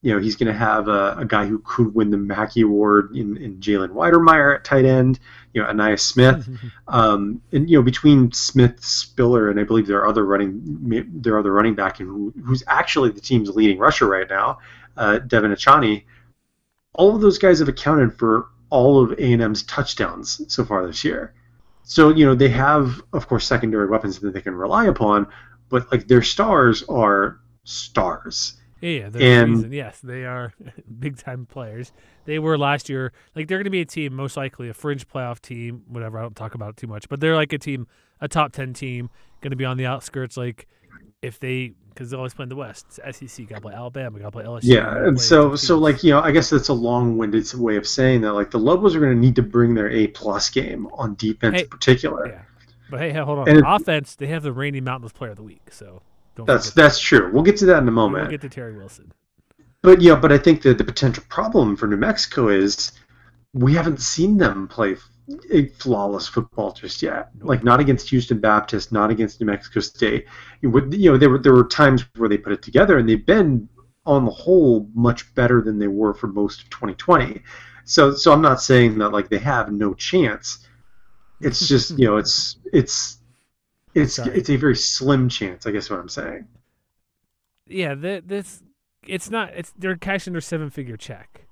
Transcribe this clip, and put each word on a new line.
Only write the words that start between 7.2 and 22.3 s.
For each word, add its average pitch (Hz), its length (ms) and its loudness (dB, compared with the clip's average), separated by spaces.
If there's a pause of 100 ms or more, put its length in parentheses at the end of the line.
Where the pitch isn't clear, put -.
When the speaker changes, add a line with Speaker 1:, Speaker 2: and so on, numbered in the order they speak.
Speaker 1:
and, 156 180 -2
you 165 80 6
know, 127 60 6
between 127 480 4
Smith, - 520 2
Spiller, 117 680 0
and 101 100 -2
I 104 40 0
believe 110 240 0
their 101 200 0
other 107 180 0
running, 110 800 -4 (160)
their 110 160 0
other 101 140 0
running 107 240 2
back, 98 240 -4
and 92 100 -12
who, 101 240 -10 (100)
who's 127 220 -2
actually 135 460 0
the 104 100 -14
team's 110 280 -2
leading 101 280 2
rusher 123 300 0
right 95 200 -2
now, 107 300 -4 (400)
uh, 110 220 0
Devin 113 320 0
Achane, 110 520 2 (880)
all 202 220 4
of 208 60 -2
those 202 160 4
guys 180 220 4
have 143 100 0
accounted 135 480 0
for 113 300 -2 (240)
all 135 320 4
of 113 160 0
A 127 140 2
and 117 100 2
M's 110 200 -4
touchdowns - 800 -8 (100)
so 113 140 -4
far 92 220 -4
this 80 160 -10
year. - 320 -8 (480)
So, 156 260 4
you 156 160 6
know, 135 80 6